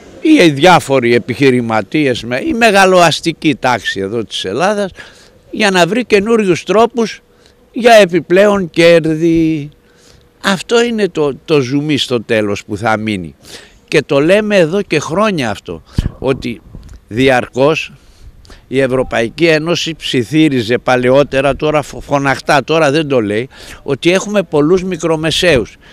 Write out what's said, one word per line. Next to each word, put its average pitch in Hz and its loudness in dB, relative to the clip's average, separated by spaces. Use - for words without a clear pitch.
οι 294 4
διάφοροι 135 2
επιχειρηματίες, 123 0
με, 123 -6
η 330 -2
μεγαλοαστική 190 2
τάξη 120 -4
εδώ 101 -6
της - -10
Ελλάδας, 180 -4
για 208 -2
να 185 2
βρει 220 -2
καινούριους 208 0
τρόπους 220 -2
για 233 4
επιπλέον 190 2
κέρδη. 160 2
Αυτό 202 0
είναι 220 -2
το, 147 -2
το 151 2
ζουμί 143 -2
στο 120 -4
τέλος 104 -2
που 107 -10
θα 110 0
μείνει. 101 -6
Και 151 0
το 143 0
λέμε 208 2
εδώ 180 0
και 160 -2
χρόνια 165 -4
αυτό, 87 -12
ότι 123 -6
διαρκώς 131 0
η 127 -2
Ευρωπαϊκή 123 -2
Ένωση 160 -2
ψιθύριζε 123 0
παλαιότερα, 131 0
τώρα 151 -2
φω-, - -14
φωναχτά, 139 -2
τώρα 156 0
δεν 151 -2
το 135 0
λέει, 107 -2
ότι 139 -2
έχουμε 196 -2
πολλούς 165 0
μικρομεσαίους. 160 -2